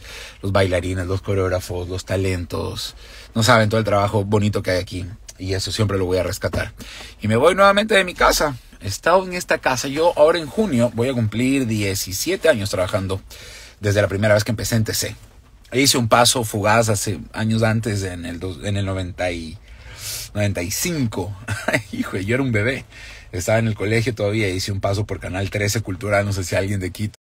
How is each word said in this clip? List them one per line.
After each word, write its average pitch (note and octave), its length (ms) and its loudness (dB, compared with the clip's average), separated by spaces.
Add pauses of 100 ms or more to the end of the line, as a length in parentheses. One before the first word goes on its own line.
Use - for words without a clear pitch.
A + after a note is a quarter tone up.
(400)
Los G2 120 -4
bailarines, F#2 540 0
los F#2+ 140 -2
coreógrafos, F2+ 680 -2
los F2+ 160 -8
talentos. F#2+ 880 -4 (400)
No A#2 80 2
saben A2+ 260 6
todo A2 100 2
el A2 60 2
trabajo G2+ 400 2
bonito G#2 380 2
que F#2 80 -2
hay F2+ 80 2
aquí. F#2 260 -6 (320)
Y F#2+ 180 -4
eso F#2+ 180 -4
siempre G2 260 0
lo F#2 60 0
voy F2+ 140 0
a F2+ 40 2
rescatar. - 520 -4 (460)
Y G#3 80 -2
me A2+ 80 4
voy E3 180 6
nuevamente G3 400 6
de F#3+ 100 6
mi F3 100 -6
casa. D3+ 420 2 (240)
He G2 60 -10
estado F3 380 2
en F#3 80 -6
esta F3 260 -2
casa. C3+ 300 -2
Yo D#3+ 280 2
ahora E3 220 8
en D#3 80 -4
junio B2+ 480 2
voy A#2 140 0
a C#3 40 0
cumplir B2 540 2
diecisiete G#2+ 840 0
años G#2 220 2
trabajando F#2+ 500 -2 (600)
desde G#2 200 2
la G2 80 4
primera G#2 260 2
vez G#2+ 100 4
que A#2 80 -2
empecé G#2+ 240 -2
en A2 80 2
T - 100 -4
C. - 220 -4 (560)
Hice C3+ 260 4
un A#2 100 0
paso A#2+ 360 6
fugaz G#2+ 440 2
hace G2 300 -2 (140)
años A2 300 0
antes, A2 420 0
en F2+ 200 -8
el F2 160 -8
dos, F#2 240 -8
en G2+ 120 -2
el G2+ 100 -2
noventa F2+ 440 -4
y, E2 280 -8 (720)
noventa G2+ 300 0
y F2+ 80 -4
cinco. A#2 640 -2 (280)
<laughs> - 280 -2
Hijo, - 240 -6
yo G2+ 200 0
era C#3 60 0
un C3 100 0
bebé. A#2 320 0 (480)
Estaba A2 260 2
en A2+ 100 2
el G#2+ 60 0
colegio A2 400 0
todavía, G#2 340 0
hice F#2+ 240 -2
un G2 80 -4
paso G2+ 260 0
por F#2 140 -8
Canal F#2+ 300 -4
trece G#2 320 -2
Cultural, G2+ 420 0
no G2+ 80 -2
sé G2 100 -4
si F#2 140 -4
alguien G2 240 0
de F2+ 100 -4
Quito. G#2 340 -6